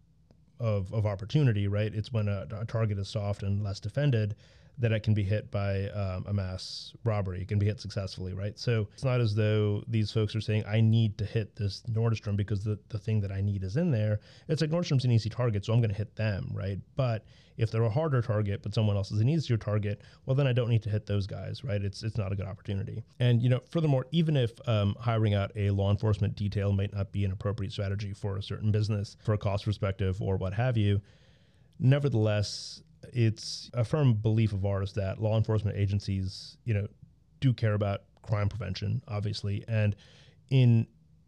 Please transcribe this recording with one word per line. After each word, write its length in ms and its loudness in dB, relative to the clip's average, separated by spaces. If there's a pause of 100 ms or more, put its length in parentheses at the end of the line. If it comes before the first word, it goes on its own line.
(580)
of, 360 -2
of 100 0
opportunity, 640 2
right? 260 -2
It's 180 -6
when 160 0
a, 240 -4
a 120 -6
target 340 -2
is 100 -6
soft 340 -4
and 200 0
less 160 -4
defended 580 0 (420)
that 140 0
it 100 0
can 100 2
be 120 2
hit 260 -2
by, 380 -2
um, 400 -4
a 40 -2
mass 600 -6 (100)
robbery. 380 -2
It 60 -8
can 100 0
be 80 4
hit 120 0
successfully, 540 -8
right? 260 -8
So 360 0
it's 100 -10
not 160 2
as 140 2
though 520 2
these 240 0
folks 240 0
are 60 0
saying, 260 -2
"I 140 2
need 380 4
to 80 -2
hit 280 -4
this 360 -4
Nordstrom 440 0
because 300 -2
the, 140 -2 (100)
the 100 -8
thing 220 0
that 100 -4
I 120 -4
need 200 0
is 140 -4
in 140 2
there." 300 0 (280)
It's 140 0
like, 80 0
"Nordstrom's 340 0
an 60 4
easy 180 4
target, 380 -2
so 80 0
I'm 80 4
gonna 100 0
hit 240 -6
them," 380 -2
right? 240 -4 (180)
But 300 -2 (320)
if 120 0
they're 120 2
a 80 2
harder 320 2
target, 400 0
but 100 -6
someone 240 2
else 160 -2
is 80 0
an 80 4
easier 300 2
target, 420 -2 (240)
well, 100 0
then 120 2
I 80 2
don't 160 0
need 140 4
to 40 -6
hit 160 -2
those 220 0
guys, 360 -8
right? 200 -2
It's, 200 -6
it's 140 -4
not 160 -2
a 20 -2
good 120 -4
opportunity. 580 -8 (140)
And, 240 4
you 80 4
know, 180 2
furthermore, 440 0
even 220 2
if, 180 2 (140)
um, 320 2
hiring 360 2
out 220 0
a 120 0
law 220 2
enforcement 460 0
detail 360 0
might 220 0
not 180 -6
be 140 0
an 60 0
appropriate 380 -4
strategy 440 -4
for 240 -6
a 40 -6
certain 300 -2
business, 500 0
for 120 2
a 40 0
cost 280 -2
perspective 560 -2
or 160 0
what 160 -4
have 240 0
you, 240 2 (760)
nevertheless, 1040 0 (300)
it's 640 -2
a 100 2
firm 300 4
belief 400 2
of 100 -2
ours 300 -2
that 260 -4
law 160 2
enforcement 400 2
agencies, 880 -2
you 80 -2
know, 140 0 (540)
do 120 4
care 220 2
about 300 0 (180)
crime 260 0
prevention, 580 -4
obviously, 640 -4
and 280 2 (520)
in 380 6 (420)